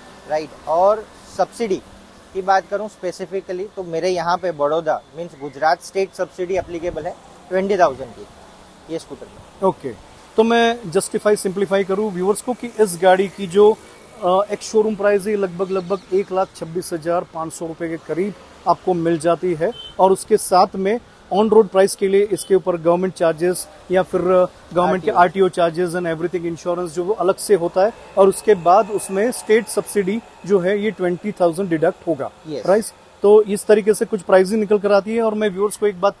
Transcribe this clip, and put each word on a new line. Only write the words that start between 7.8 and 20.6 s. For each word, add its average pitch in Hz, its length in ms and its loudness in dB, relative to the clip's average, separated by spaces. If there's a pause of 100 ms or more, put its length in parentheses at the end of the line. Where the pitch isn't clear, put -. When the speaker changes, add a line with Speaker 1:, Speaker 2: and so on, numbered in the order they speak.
Speaker 1:
की - 160 -20 (680)
ये 165 60 -8
scooter 123 280 -16
में। - 420 -6
Speaker 2:
ओके, 139 240 -4 (440)
तो 220 60 4
मैं 233 480 0
justify, 190 460 0
simplify 196 480 -2
करूँ 196 280 -2
viewers 185 300 -2
को 254 100 -4
कि 240 140 -8
इस 214 360 0
गाड़ी 185 260 4
की 196 180 -8
जो 208 300 4 (460)
अ, 185 200 2 (100)
एक 202 100 -8
showroom 220 320 0
price 202 320 0
ही 214 100 -2
लगभग, 185 340 -6
लगभग 190 300 -4 (120)
एक 190 200 -2
लाख 185 240 -2
छब्बीस 165 360 -10
हजार 170 420 -4
पाँच 160 180 -8
सौ 170 140 -10
रुपये 165 220 -8
के 165 80 -6
करीब 170 380 -6 (340)
आपको 180 260 0
मिल 170 240 0
जाती 170 360 0
है। 170 180 -2 (260)
और 190 140 4
उसके 208 240 0
साथ 196 380 2